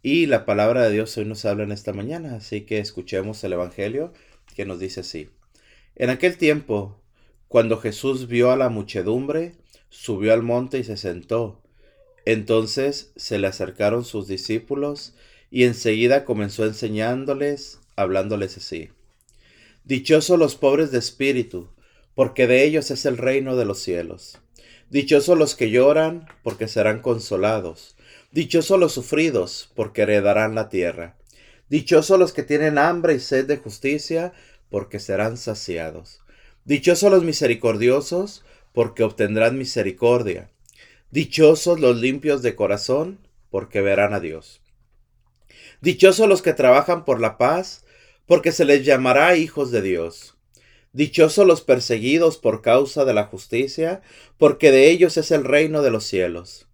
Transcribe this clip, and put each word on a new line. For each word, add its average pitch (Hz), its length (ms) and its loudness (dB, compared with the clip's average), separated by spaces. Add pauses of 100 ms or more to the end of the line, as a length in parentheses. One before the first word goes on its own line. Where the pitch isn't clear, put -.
Y 156 260 0
la 117 180 0
palabra 110 380 2
de 107 100 2
Dios 110 240 -4
hoy 107 80 -6
nos 107 180 -10
habla 104 220 -4
en 104 80 -8
esta 101 180 -10
mañana, 131 440 -10
así 104 260 -12
que 107 180 -6
escuchemos 101 640 -8
el 95 80 -8
Evangelio 104 640 -8 (420)
que 101 100 -8
nos 90 140 -10
dice 92 220 -10
así. 78 280 -14 (640)
En 123 140 -2
aquel 175 280 -2
tiempo, 120 640 -2 (460)
cuando 113 280 2
Jesús 127 520 -8
vio 120 200 2
a 127 60 4
la 131 140 0
muchedumbre, 120 840 -6 (340)
subió 107 420 -4
al 117 100 4
monte 123 380 -4
y 113 60 -6
se 107 100 -10
sentó. 98 680 -6 (600)
Entonces 113 920 -2
se 104 220 -6
le 98 80 -2
acercaron 104 580 -4
sus 98 240 -10
discípulos 139 840 -8 (360)
y 123 140 4
enseguida 120 580 0
comenzó 107 420 -4
enseñándoles, 131 1160 -6 (160)
hablándoles 98 580 -4
así. 82 360 -14 (920)
"Dichosos 156 560 2
los 147 160 2
pobres 143 360 0
de 123 80 -2
espíritu, 123 760 -4 (420)
porque 117 320 0
de 127 160 4
ellos 151 260 0
es 135 160 -8
el 127 120 -2
reino 131 400 -2
de 117 80 0
los 98 140 -6
cielos. 87 600 -10 (500)
Dichosos 143 480 2
los 151 160 2
que 113 160 -2
lloran, 156 580 2 (160)
porque 110 260 -8
serán 107 320 -2
consolados. 104 960 -4 (340)
Dichosos 165 480 0
los 165 140 2
sufridos, 139 840 -4
porque 104 280 -2
heredarán 104 520 2
la 107 140 -4
tierra. 85 480 -6 (500)
Dichosos 160 500 2
los 175 140 4
que 143 100 -8
tienen 147 360 0
hambre 165 380 2
y 123 40 -4
sed 135 280 -2
de 143 100 0
justicia, 147 760 -6 (380)
porque 101 300 -8
serán 104 360 -4
saciados. 87 840 -10 (420)
Dichosos 175 480 2
los 180 140 6
misericordiosos, 135 1200 -2 (260)
porque 117 320 -2
obtendrán 110 540 0
misericordia. 110 960 -2 (600)
Dichosos 156 720 4
los 123 160 4
limpios 139 440 -2
de 120 140 -2
corazón, 131 640 -2 (300)
porque 98 320 -4
verán 98 320 2
a 95 80 -4
Dios. 78 400 -14 (1200)
Dichosos 190 480 4
los 190 120 4
que 170 120 0
trabajan 147 500 4
por 120 160 -2
la 110 180 -2
paz, 160 460 -2 (420)
porque 165 280 2
se 175 100 0
les 139 220 4
llamará 139 500 4
hijos 156 340 -4
de 113 120 0
Dios. 85 540 -6 (580)
Dichosos 156 520 4
los 165 160 6
perseguidos 127 760 2
por 107 260 -2
causa 135 420 2
de 127 80 2
la 104 120 2
justicia, 135 760 -6 (380)
porque 143 320 6
de 135 180 8
ellos 170 280 4
es 156 120 -4
el 156 140 2
reino 147 400 2
de 123 80 2
los 107 140 -4
cielos. 87 680 -6